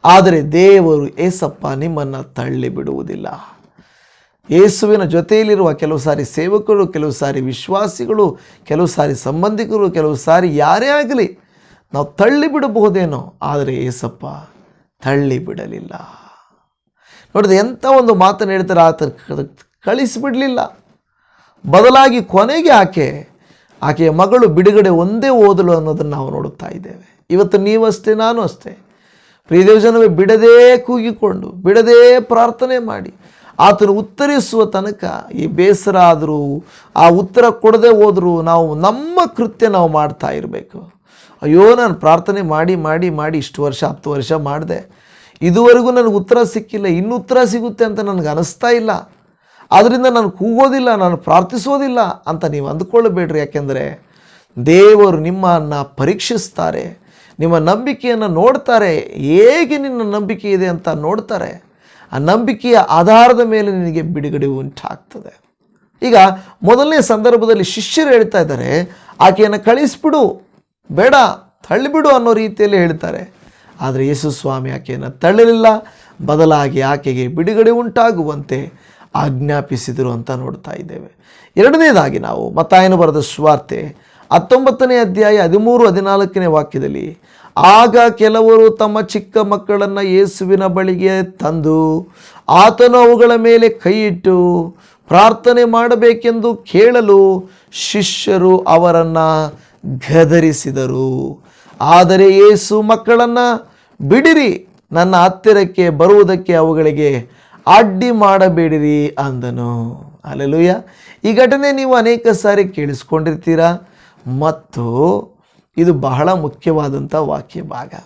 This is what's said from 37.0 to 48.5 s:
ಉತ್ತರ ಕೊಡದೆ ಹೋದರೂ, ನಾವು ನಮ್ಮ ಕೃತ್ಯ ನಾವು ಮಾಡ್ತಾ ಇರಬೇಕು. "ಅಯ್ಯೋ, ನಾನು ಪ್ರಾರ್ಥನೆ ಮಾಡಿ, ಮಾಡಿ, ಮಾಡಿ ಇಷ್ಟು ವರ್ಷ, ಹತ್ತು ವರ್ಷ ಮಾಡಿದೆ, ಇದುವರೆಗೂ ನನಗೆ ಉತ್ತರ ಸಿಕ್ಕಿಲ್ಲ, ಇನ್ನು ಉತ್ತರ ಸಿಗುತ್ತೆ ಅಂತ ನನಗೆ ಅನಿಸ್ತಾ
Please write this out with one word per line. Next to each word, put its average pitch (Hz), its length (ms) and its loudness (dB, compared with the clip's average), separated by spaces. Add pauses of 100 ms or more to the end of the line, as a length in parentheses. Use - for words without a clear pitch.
ಉತ್ತರ 185 400 2
ಕೊಡದೆ 220 540 4
ಹೋದರೂ, 180 380 0
ನಾವು 165 340 0
ನಮ್ಮ 262 440 -2 (180)
ಕೃತ್ಯ 226 300 -2
ನಾವು 185 200 0
ಮಾಡ್ತಾ 151 420 -4
ಇರಬೇಕು. - 600 -12 (500)
"ಅಯ್ಯೋ, 185 340 4
ನಾನು 233 180 2
ಪ್ರಾರ್ಥನೆ 170 480 -2
ಮಾಡಿ, 165 340 -2
ಮಾಡಿ, 165 340 -4
ಮಾಡಿ 156 280 -6
ಇಷ್ಟು 143 260 -8
ವರ್ಷ, 143 200 -6
ಹತ್ತು 147 280 -8
ವರ್ಷ 143 220 -4
ಮಾಡಿದೆ, 156 560 -8 (520)
ಇದುವರೆಗೂ 233 500 4
ನನಗೆ 233 220 0
ಉತ್ತರ 220 300 0
ಸಿಕ್ಕಿಲ್ಲ, 220 420 -6
ಇನ್ನು 190 300 -2
ಉತ್ತರ 254 280 -4
ಸಿಗುತ್ತೆ 226 420 -4
ಅಂತ 214 140 -8
ನನಗೆ 196 280 -6
ಅನಿಸ್ತಾ 165 400 -6